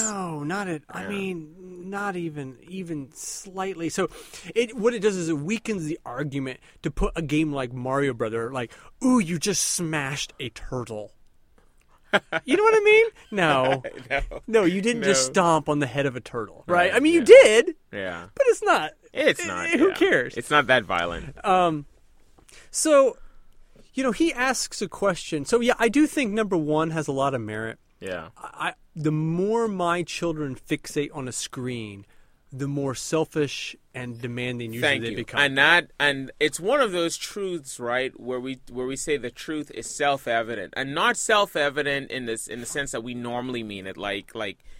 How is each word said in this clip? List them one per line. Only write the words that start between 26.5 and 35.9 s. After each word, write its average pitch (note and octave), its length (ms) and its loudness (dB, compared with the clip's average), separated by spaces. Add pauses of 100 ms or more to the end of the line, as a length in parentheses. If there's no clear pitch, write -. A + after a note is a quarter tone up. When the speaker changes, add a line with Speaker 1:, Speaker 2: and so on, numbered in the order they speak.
Speaker 1:
one D#3 340 2
has D#3+ 160 -2
a C#3+ 60 -2
lot C3+ 220 2
of B2 80 0
merit. A2 360 -6 (220)
Speaker 2:
Yeah. F2+ 360 -8
Speaker 1:
I, - 340 -8
I, - 40 -8 (220)
the D3+ 160 0
more F#3 560 0
my F3+ 340 0
children D3+ 540 -4
fixate - 580 -4
on C3 140 -8
a A#2 40 -10
screen, A#2 720 -8 (480)
the C#3 160 -6
more C#3 260 -2
selfish - 800 -2 (200)
and B2 260 -10
demanding A#2+ 540 -6
usually B2 160 2
Speaker 2:
Thank C3 140 0
Speaker 1:
they A#2 60 -4
Speaker 2:
you. G2+ 60 -6
Speaker 1:
become. A#2+ 240 -2
Speaker 2:
And C#3 180 2
that, D#3+ 400 6